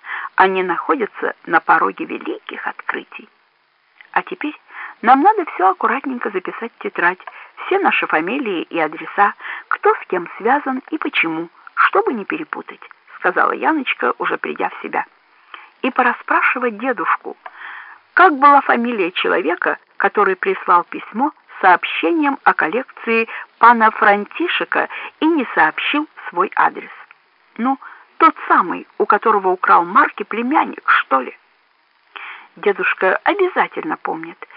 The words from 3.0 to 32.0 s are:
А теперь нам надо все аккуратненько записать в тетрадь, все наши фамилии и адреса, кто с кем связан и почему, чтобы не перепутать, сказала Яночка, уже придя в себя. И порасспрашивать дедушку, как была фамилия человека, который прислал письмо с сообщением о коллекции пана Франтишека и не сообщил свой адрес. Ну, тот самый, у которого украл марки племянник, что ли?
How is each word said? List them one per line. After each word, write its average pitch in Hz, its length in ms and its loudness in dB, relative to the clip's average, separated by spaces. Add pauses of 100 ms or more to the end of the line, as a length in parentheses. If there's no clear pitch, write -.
А - 120 -2
теперь - 360 -10 (420)
нам 262 200 6
надо 392 240 2
все 370 240 0
аккуратненько 254 640 -2
записать 190 420 -8
в - 100 -14
тетрадь, 180 360 -2 (460)
все 381 140 0
наши 269 280 0
фамилии 190 560 -2
и - 160 -6
адреса, 160 540 0 (340)
кто - 280 2
с - 120 -10
кем 175 300 -4
связан 262 520 0
и 320 80 -4
почему, 165 520 -4 (260)
чтобы 403 380 2
не 208 120 -6
перепутать, - 560 -8 (360)
сказала - 340 0
Яночка, - 640 -2
уже - 200 -4
придя - 320 -6
в - 120 -14
себя. - 240 -6 (760)
И 254 100 -2
порасспрашивать 247 880 0
дедушку, 214 600 -4 (760)
как 359 240 6
была 285 240 8
фамилия 233 500 0
человека, 175 640 -2 (200)
который 196 380 2
прислал 185 500 2
письмо - 460 -4 (260)
с - 40 -16
сообщением 294 800 2
о 185 100 4
коллекции 226 760 -2 (320)
пана 226 320 8
Франтишека - 960 0 (300)
и 302 60 0
не 311 280 2
сообщил 170 540 2 (220)
свой 180 260 -2
адрес. - 360 0 (640)
Ну, 269 220 0 (380)
тот 320 180 6 (120)
самый, 208 400 0 (100)
у 214 80 0
которого 208 440 2
украл 180 360 4
марки 214 380 0
племянник, 240 640 -2
что - 320 2
ли? - 140 -12 (1200)